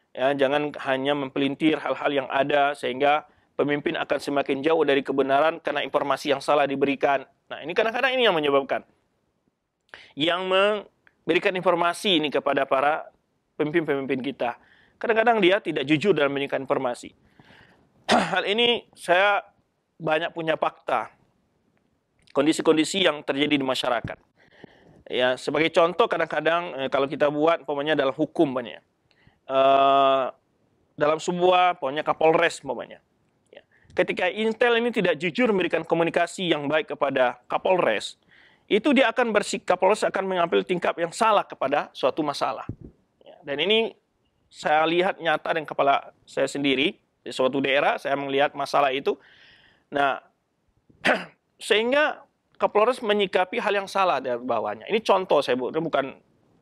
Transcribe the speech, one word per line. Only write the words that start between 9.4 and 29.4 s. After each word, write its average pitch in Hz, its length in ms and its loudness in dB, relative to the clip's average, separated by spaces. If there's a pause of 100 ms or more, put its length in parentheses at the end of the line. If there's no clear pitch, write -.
yang 170 320 -2
memberikan 190 1080 0
informasi 175 720 0
ini 147 80 -2
kepada 139 320 0
para 139 480 -2 (480)
pemimpin-pemimpin 147 640 -2
kita. 123 340 -6 (380)
Kadang-kadang 226 480 2
dia 185 160 4
tidak 151 240 -6
jujur 156 320 2
dalam 143 160 2
memberikan 139 320 -4
informasi. 131 480 -4 (960)
<clears throat> 190 260 2
Hal 180 140 -2
ini 233 480 0
saya 190 480 2 (560)
banyak 160 320 -2
punya 160 240 -2
fakta, 139 560 -2 (1200)
kondisi-kondisi 156 720 2
yang 151 200 2
terjadi 147 360 0
di 135 80 -2
masyarakat. 123 500 -4 (880)
Ya, 127 320 0
sebagai 147 320 0
contoh 175 400 2
kadang-kadang, 165 720 -2
eh, 135 80 -4
kalau 139 160 0
kita 147 240 0
buat 151 320 0
umpamanya 147 320 -4
dalam 135 240 0
hukum 156 320 0
umpamanya, 123 320 -8 (680)